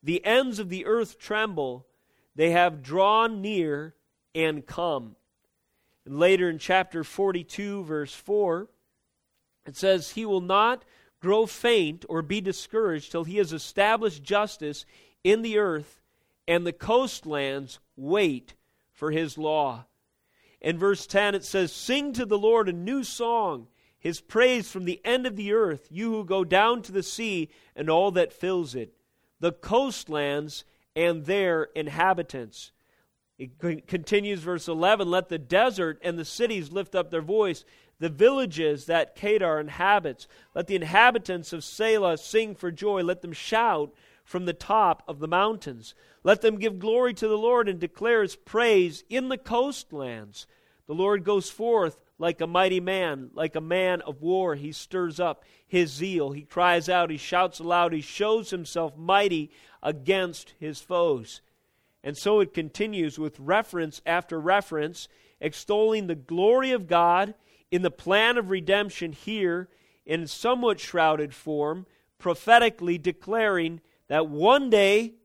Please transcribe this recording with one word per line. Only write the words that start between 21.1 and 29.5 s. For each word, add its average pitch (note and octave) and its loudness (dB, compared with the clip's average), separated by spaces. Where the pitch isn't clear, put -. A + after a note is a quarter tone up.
it G3 -4
says, F#3 -2
"Sing C#4+ -4
to A#3+ -4
the G#3 0
Lord A3 4
a F3 -4
new A3+ -4
song, G#3 -2
his E3 -6
praise A#3+ 2
from F#3 -8
the F3+ -4
end B3 0
of A3+ -4
the G3+ -4
earth, F#3+ 0
you G#3+ -4
who A3 -4
go F#3+ 0
down G3+ 4
to - -16
the F#3 -2
sea G3 -6
and D3+ -6
all F3+ 4
that F3 0
fills F3 -4
it, A#2 -10
the E3+ 0